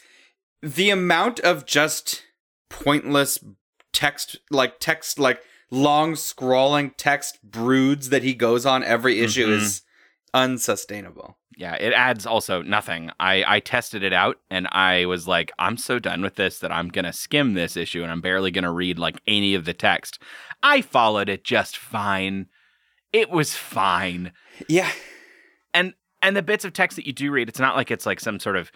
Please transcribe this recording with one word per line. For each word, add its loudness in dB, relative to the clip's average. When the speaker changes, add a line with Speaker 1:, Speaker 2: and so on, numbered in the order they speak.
Speaker 1:
the 2
amount 2
of 0
just 0
pointless 0
text, -2
like, 2
text, -4
like, 2
long 2
scrawling 0
text -2
broods 2
that 2
he 0
goes 2
on 2
every 2
issue 2
Speaker 2:
Mm-hmm. 2
Speaker 1:
is -4
unsustainable. -2
Speaker 2:
Yeah, -10
it -2
adds 2
also -2
nothing. -4
I, 2
I 2
tested -4
it 0
out, 2
and -4
I 4
was -4
like, 0
"I'm -2
so -4
done -4
with -6
this -2
that -6
I'm -4
gonna -4
skim 0
this -2
issue, -6
and -8
I'm -6
barely 0
gonna -2
read, -2
like, -4
any 2
of -4
the -6
text." -2
I 6
followed 2
it -6
just 0
fine. -4
It 2
was 0
fine. -2
Speaker 1:
Yeah. 2
Speaker 2:
And, 2
and 4
the 2
bits -2
of -10
text 0
that -12
you -6
do -4
read, 0
it's -12
not 2
like 0
it's, -4
like, -2
some -6
sort -4
of -6